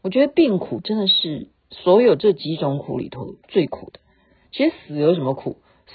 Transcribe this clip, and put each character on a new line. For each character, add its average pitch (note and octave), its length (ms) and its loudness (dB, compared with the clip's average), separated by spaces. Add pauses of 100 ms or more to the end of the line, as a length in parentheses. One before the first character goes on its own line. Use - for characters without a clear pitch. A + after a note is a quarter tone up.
我 F#3+ 80 -6
觉 C4 160 2
得 C#4+ 80 -8
病 B3+ 240 4
苦 - 220 -6
真 G#3+ 180 -4
的 G3 100 -2
是 D#3 420 -2 (200)
所 F#3 320 4
有 G#3+ 140 6
这 G3 180 2
几 D3+ 220 -4
种 C#3+ 240 -4
苦 - 180 -8
里 - 120 -6
头 - 260 -12 (140)
最 F3+ 180 0
苦 - 240 -12
的。 - 80 -20 (520)
其 C#4+ 160 0
实 D#4+ 60 0 (140)
死 D3 100 -10
有 D3+ 160 4
什 E3 80 -2
么 C3+ 140 -2
苦？ - 220 -10 (380)